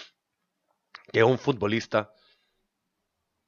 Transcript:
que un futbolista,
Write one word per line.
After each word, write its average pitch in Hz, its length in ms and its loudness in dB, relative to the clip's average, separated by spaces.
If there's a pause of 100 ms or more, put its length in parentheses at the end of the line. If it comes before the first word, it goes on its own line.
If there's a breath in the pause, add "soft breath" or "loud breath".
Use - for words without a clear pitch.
(1120 loud breath)
que 110 120 4
un 120 140 4
futbolista, 110 760 -2 (1300)